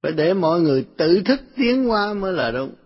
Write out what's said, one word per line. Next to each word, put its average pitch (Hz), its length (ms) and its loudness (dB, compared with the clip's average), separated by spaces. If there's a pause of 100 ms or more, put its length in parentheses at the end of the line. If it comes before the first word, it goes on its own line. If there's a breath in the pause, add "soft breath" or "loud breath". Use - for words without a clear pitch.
Phải 151 100 -2
để 160 220 2
mọi 170 260 2
người 139 360 2
tự 170 300 2
thức 269 140 2 (160)
tiến 254 280 0
hóa 208 300 -2
mới 196 180 -4
là 143 180 -2
đúng. 131 240 -6 (120)